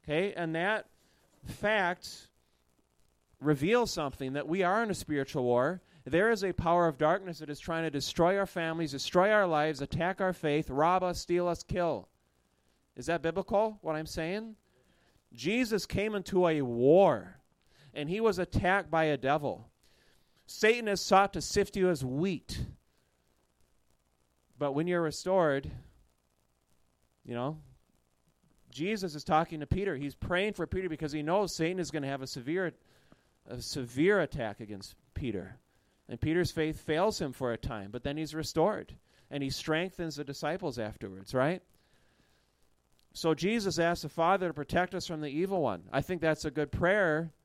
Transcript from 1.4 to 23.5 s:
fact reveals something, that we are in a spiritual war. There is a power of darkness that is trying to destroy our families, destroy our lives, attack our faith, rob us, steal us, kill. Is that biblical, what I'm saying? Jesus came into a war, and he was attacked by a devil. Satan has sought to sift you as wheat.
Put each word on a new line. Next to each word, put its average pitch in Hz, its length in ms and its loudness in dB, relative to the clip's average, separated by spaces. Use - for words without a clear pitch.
fact 202 800 -2
reveals 156 520 2
something, 135 400 -6
that 147 160 -6
we 185 160 0
are 202 180 2
in 220 80 -2
a 185 40 -2
spiritual 139 500 -2
war. 127 380 2
There 180 280 2
is 196 100 0
a 185 100 -2
power 170 360 4
of 135 100 -2
darkness 175 400 2
that 151 100 -10
is 147 120 -8
trying 165 240 -4
to 160 60 0
destroy 170 460 2
our 196 100 0
families, 165 440 -4
destroy 180 400 2
our 208 160 6
lives, 151 340 2
attack 170 400 -2
our 185 120 2
faith, 156 360 0
rob 170 360 4
us, 175 160 -2
steal 175 260 0
us, 170 160 -2
kill. 160 460 -2
Is 123 100 -10
that 165 160 0
biblical, 202 600 0
what 160 120 -2
I'm 156 120 -4
saying? 202 500 -6
Jesus 208 540 0
came 208 300 -2
into 180 320 2
a 156 140 2
war, 127 720 6
and 147 140 -4
he 196 120 -2
was 202 200 4
attacked 180 500 2
by 160 140 4
a 151 120 2
devil. 131 520 -2
Satan 226 420 2
has 196 120 0
sought 196 340 6
to 165 60 -4
sift - 360 0
you 185 120 4
as 135 160 0
wheat. 147 600 -2